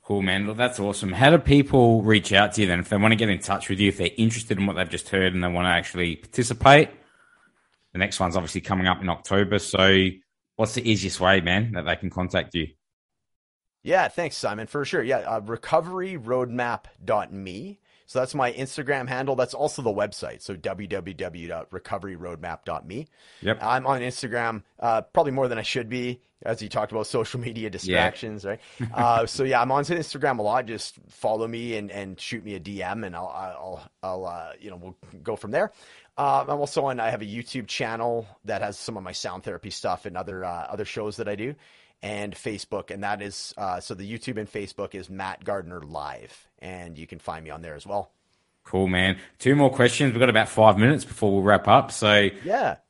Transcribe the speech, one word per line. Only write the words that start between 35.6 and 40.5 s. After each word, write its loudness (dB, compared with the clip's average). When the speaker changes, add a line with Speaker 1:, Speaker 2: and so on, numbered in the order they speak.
Speaker 2:
Um, 0
I'm -2
also -2
on, -2
I 0
have -6
a -10
YouTube -10
channel -4
that -4
has -6
some -10
of -10
my -12
sound -10
therapy -10
stuff -4
and -10
other, -8
uh, -6